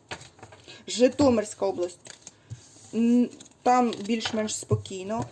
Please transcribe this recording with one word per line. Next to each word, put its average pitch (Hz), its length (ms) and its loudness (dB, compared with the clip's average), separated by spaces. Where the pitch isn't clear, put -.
Житомирська 240 760 2
область. 185 340 -4
М, 240 360 2
там 247 280 4
більш-менш 220 500 -2
спокійно, 196 760 -6